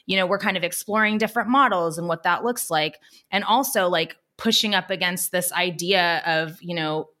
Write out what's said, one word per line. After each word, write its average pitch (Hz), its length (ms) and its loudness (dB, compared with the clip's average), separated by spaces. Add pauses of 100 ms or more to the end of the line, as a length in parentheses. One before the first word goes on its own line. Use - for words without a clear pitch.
you 190 120 0
know, 190 80 4
we're 196 140 0
kind 196 180 -2
of 175 80 -2
exploring 214 520 0
different 214 300 0
models 202 500 2
and 170 120 -4
what 165 140 -2
that 175 200 0
looks 240 260 -4
like. 156 300 0 (320)
And 196 140 -2
also, 226 420 2
like, 165 300 0 (200)
pushing 220 380 0
up 185 140 0
against 180 420 -2
this 180 220 -2
idea 175 720 2
of, 160 360 -2
you 175 140 -8
know, 156 320 -2 (140)